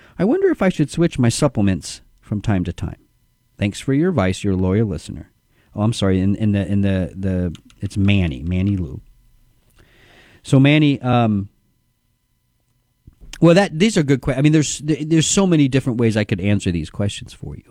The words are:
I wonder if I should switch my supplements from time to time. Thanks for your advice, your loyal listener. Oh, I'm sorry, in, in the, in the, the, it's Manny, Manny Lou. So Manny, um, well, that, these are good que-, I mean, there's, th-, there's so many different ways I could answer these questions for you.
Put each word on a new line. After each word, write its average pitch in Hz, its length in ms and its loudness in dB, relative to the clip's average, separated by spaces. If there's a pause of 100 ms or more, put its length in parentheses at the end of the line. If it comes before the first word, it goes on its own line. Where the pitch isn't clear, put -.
(180)
I 170 60 0
wonder 370 240 2
if 320 140 0
I 190 80 2
should 151 200 -2
switch 160 300 -2
my 120 80 4
supplements 101 760 0 (200)
from 107 200 -6
time 95 220 0
to 85 80 -6
time. - 280 -10 (580)
Thanks 101 240 -4
for 135 120 -2
your 160 160 2
advice, 95 360 0
your 98 100 0
loyal 95 320 0
listener. - 460 -10 (420)
Oh, 104 60 -4
I'm 110 100 0
sorry, 95 300 0
in, 98 140 2
in 107 180 0
the, 98 120 0
in 101 160 0
the, 95 320 0
the, 90 420 -4 (260)
it's - 160 -8
Manny, 92 440 0
Manny 92 360 -2
Lou. 82 240 -8 (1400)
So - 160 2
Manny, 143 440 4
um, 113 480 0 (1900)
well, 165 140 6
that, 175 220 2
these 208 200 2
are 160 60 2
good 135 180 0
que-, 135 140 -4
I 135 60 -2
mean, 151 120 4
there's, 151 260 0
th-, 151 260 -4
there's 156 220 2
so 196 180 2
many 156 220 4
different 127 320 -2
ways 113 160 2
I 107 80 0
could 101 160 -4
answer 101 320 0
these 80 180 -4
questions - 440 -8
for - 240 -14
you. - 140 -20